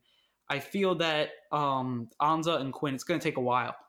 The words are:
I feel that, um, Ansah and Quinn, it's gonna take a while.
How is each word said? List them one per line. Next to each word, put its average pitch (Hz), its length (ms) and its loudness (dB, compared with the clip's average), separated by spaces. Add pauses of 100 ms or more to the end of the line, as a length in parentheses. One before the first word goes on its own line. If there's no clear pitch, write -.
(480)
I 139 120 -2
feel 190 360 0
that, 156 340 0 (200)
um, 131 600 0 (100)
Ansah 160 400 2
and 135 120 -4
Quinn, 139 220 -2
it's 123 80 -8
gonna 170 160 0
take 156 200 -2
a - 20 -2
while. 123 340 0 (140)